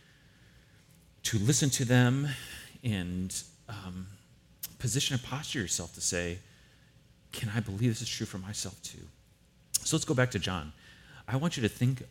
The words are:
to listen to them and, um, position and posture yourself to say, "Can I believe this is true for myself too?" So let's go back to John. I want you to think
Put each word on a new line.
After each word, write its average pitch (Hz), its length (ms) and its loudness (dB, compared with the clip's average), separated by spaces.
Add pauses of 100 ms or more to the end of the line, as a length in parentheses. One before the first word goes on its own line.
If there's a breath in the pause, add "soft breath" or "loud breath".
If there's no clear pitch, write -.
(1200 loud breath)
to - 160 2
listen 139 300 4
to 131 140 2
them 123 440 6 (560 loud breath)
and, 92 580 -2 (260)
um, 92 380 -10 (720)
position 127 360 0
and 120 80 0
posture 147 360 -6
yourself 87 380 -2
to - 40 -12
say, 87 380 0 (960 soft breath)
"Can - 180 -4
I 113 100 0
believe 107 300 2
this 110 100 -2
is 110 80 -6
true - 180 -4
for 104 120 -10
myself 95 440 -8
too?" 87 240 -14 (760)
So - 120 4
let's - 100 0
go - 80 2
back 123 160 6
to - 80 0
John. 82 340 -2 (560 loud breath)
I 117 80 0
want 160 220 0
you 135 40 0
to 107 60 4
think 123 420 2